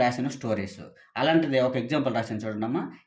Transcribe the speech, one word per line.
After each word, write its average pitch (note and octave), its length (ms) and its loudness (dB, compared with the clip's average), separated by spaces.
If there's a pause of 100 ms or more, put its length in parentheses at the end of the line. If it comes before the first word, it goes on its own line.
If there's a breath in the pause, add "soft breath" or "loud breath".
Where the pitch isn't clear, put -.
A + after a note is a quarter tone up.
రాసిన B2 340 2
స్టోరీస్. G2+ 460 -4 (380 soft breath)
అలాంటిదే D3 480 4
ఒక B2+ 140 0
ఎగ్జాంపుల్ C3 360 0
రాసిన G#2+ 260 -4
చూడండమ్మా, A2+ 400 -2 (220 loud breath)